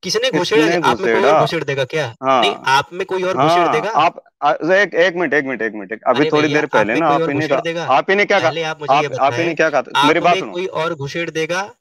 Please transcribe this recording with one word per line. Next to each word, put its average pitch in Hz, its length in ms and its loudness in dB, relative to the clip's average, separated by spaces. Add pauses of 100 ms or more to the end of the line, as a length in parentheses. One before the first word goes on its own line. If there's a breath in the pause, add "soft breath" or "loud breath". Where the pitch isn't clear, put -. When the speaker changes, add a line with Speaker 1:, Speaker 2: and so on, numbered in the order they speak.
Speaker 1:
किसने 185 180 -2
Speaker 2:
किसने 254 180 0
Speaker 1:
घुसेड़ा? 160 260 2
आप 165 80 2
में - 80 0
कोई - 100 0
और 117 60 0
Speaker 2:
घुसेड़ा? 131 440 2
Speaker 1:
घुसेड़ 156 240 -2
देगा 139 200 -4
क्या? 127 380 -6
Speaker 2:
हाँ। 131 180 4
Speaker 1:
नहीं, 104 140 0
आप - 380 -2
में 185 140 -6
कोई 185 160 -4
और 185 140 -2
Speaker 2:
हाँ, 139 120 2
Speaker 1:
घुसेड़ 170 240 2
देगा? 156 180 -2
Speaker 2:
आप, - 340 0 (180)
आ, 147 100 2
एक, 185 420 0
एक 170 200 2
मिनट, 170 200 -2
एक 156 100 2
मिनट, 127 180 -6
एक 110 100 -4
मिनट, 104 200 -12
एक, 107 100 -12
अभी 127 180 0
Speaker 1:
अरे 151 100 2
Speaker 2:
थोड़ी 151 180 2
Speaker 1:
भैया, 147 120 0
Speaker 2:
देर 147 60 -4
पहले 110 260 2
Speaker 1:
आप - 20 0
में 143 60 0
Speaker 2:
ना 165 60 0
Speaker 1:
कोई 147 80 4
Speaker 2:
आप 143 80 0
Speaker 1:
और 160 80 -2
Speaker 2:
इन्हें 143 60 -2
Speaker 1:
घुसेड़ 147 200 0
Speaker 2:
कहा, 127 40 0
Speaker 1:
देगा? 165 260 -6
Speaker 2:
आप 143 240 2
इन्हें 202 180 2
क्या 202 120 2
कहा? 165 80 0
Speaker 1:
पहले 160 140 -4
आप 156 180 -8
मुझे 143 140 2
Speaker 2:
आप, 151 100 2
Speaker 1:
ये 143 40 -4
Speaker 2:
आप 135 260 0
इन्हें 170 200 -2
Speaker 1:
बताएं, - 20 -12
Speaker 2:
क्या 156 140 2
कहा? 139 360 0
मेरी 165 120 4
Speaker 1:
आप 170 60 -4
Speaker 2:
बात 175 100 6
Speaker 1:
में 190 60 -4
Speaker 2:
सुनो। 127 120 -10
Speaker 1:
कोई 180 140 -6
और 165 280 -6
घुसेड़ 160 360 -8
देगा? 165 500 -6